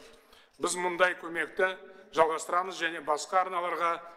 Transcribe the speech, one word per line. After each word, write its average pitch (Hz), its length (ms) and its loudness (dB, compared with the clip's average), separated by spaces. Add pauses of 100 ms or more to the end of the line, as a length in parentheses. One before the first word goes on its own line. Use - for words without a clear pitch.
(580)
Біз 175 160 -2
мұндай 180 480 2
көмекті 170 540 -2 (400)
жалғастырамыз 160 640 2
және 165 260 -4
басқа 156 380 2
арналарға 170 560 -2 (180)